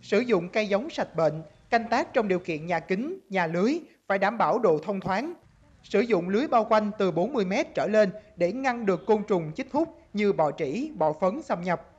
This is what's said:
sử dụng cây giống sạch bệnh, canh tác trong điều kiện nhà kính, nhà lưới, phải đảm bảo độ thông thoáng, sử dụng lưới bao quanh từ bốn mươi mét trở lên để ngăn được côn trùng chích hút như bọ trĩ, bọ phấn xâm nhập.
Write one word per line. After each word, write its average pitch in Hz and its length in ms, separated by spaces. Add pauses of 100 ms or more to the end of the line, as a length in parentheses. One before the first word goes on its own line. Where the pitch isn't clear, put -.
sử - 160
dụng 208 300
cây 214 200
giống 208 220
sạch - 260
bệnh, 160 260 (280)
canh 226 180
tác 262 240
trong 226 160
điều 185 100
kiện 156 280
nhà 170 140
kính, 269 380 (100)
nhà 185 180
lưới, 185 320 (280)
phải 196 120
đảm 208 200
bảo 180 200
độ 180 200
thông 196 220
thoáng, 208 320 (500)
sử - 180
dụng 202 280
lưới 214 180
bao 233 180
quanh 214 340
từ 190 120
bốn 175 220
mươi 233 120
mét 214 300
trở 151 120
lên 208 240 (260)
để 175 160
ngăn 240 340
được 185 200
côn 214 160
trùng 170 300
chích 262 200
hút 320 260 (140)
như 202 200
bọ 156 200
trĩ, 165 420
bọ 156 180
phấn 190 300
xâm 180 200
nhập. 175 260 (100)